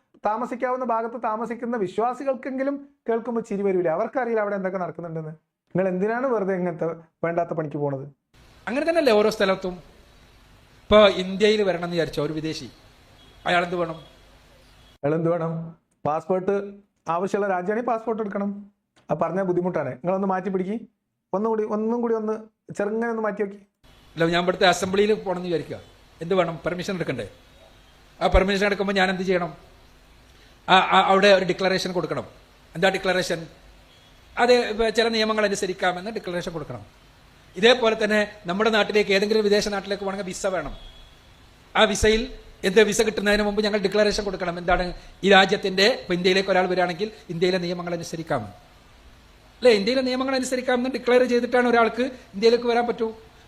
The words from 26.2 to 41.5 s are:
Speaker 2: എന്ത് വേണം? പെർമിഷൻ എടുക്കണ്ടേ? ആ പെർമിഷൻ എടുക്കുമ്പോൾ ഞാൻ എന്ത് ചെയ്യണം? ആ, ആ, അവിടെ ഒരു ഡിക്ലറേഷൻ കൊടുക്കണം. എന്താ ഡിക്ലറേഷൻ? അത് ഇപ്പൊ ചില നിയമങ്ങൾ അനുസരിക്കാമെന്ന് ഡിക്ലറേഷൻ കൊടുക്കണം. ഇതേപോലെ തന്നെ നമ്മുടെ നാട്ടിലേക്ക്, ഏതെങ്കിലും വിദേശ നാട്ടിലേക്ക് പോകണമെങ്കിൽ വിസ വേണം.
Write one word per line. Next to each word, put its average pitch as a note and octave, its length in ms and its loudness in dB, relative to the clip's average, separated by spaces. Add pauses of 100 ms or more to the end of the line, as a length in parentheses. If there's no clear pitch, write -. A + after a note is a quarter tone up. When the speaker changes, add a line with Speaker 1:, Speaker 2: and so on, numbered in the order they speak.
Speaker 2:
എന്ത് E3+ 140 -2
വേണം? E3 300 0
പെർമിഷൻ F3 300 -4
എടുക്കണ്ടേ? C#3 340 -6 (920)
ആ G3 60 4
പെർമിഷൻ F#3+ 380 4
എടുക്കുമ്പോൾ G3+ 280 0
ഞാൻ F#3 160 2
എന്ത് F#3 120 -2
ചെയ്യണം? F3 320 -2 (1160)
ആ, F#3 80 8
ആ, F#3 320 4
അവിടെ G3 180 6
ഒരു F#3 180 6
ഡിക്ലറേഷൻ F#3 460 -2
കൊടുക്കണം. D#3 320 -4 (520)
എന്താ F#3 140 2
ഡിക്ലറേഷൻ? F3+ 580 -2 (920)
അത് A#3+ 160 4
ഇപ്പൊ A3 360 2
ചില A3+ 180 2
നിയമങ്ങൾ G#3+ 380 0
അനുസരിക്കാമെന്ന് F#3 640 -2
ഡിക്ലറേഷൻ F3 420 -6
കൊടുക്കണം. C3+ 280 -10 (760)
ഇതേപോലെ A3 460 4
തന്നെ G#3 240 2 (180)
നമ്മുടെ G3 240 0
നാട്ടിലേക്ക്, G#3 420 2
ഏതെങ്കിലും G#3 320 2
വിദേശ G3+ 240 2
നാട്ടിലേക്ക് G3 360 -6
പോകണമെങ്കിൽ G3 220 -6
വിസ F#3 220 -6
വേണം. D#3+ 240 -4 (1040)